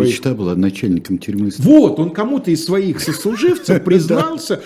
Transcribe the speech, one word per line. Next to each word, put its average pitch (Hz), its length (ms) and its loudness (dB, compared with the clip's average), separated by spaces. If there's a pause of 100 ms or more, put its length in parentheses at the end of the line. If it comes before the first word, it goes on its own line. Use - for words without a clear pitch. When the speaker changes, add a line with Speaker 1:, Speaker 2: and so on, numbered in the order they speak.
Speaker 1:
своих 123 120 2
Speaker 2:
мечта 131 200 -4
была 90 200 -4
начальником 92 640 -2
тюрьмы 101 320 -4
стать. 120 160 -2
Speaker 1:
Вот, 277 320 6
он 170 120 -2
кому-то 220 420 -2
из 156 120 -2
своих 190 360 -2
сослуживцев 214 840 0
Speaker 2:
<laughs> - 20 -8
Speaker 1:
признался, 202 800 0